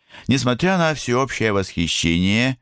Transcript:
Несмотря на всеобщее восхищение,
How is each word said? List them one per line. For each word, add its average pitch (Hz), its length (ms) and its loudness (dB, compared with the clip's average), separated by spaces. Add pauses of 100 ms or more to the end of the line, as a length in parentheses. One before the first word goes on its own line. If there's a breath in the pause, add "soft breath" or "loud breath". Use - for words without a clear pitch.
(280 loud breath)
Несмотря 139 520 0
на 160 160 0
всеобщее 123 560 -2
восхищение, 95 1120 0